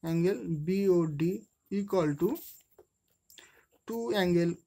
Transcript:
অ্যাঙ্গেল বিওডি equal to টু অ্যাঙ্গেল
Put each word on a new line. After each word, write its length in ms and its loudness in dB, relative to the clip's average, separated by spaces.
অ্যাঙ্গেল 380 0
বিওডি 680 2
equal 460 0
to 120 0
টু 100 -6
অ্যাঙ্গেল 380 2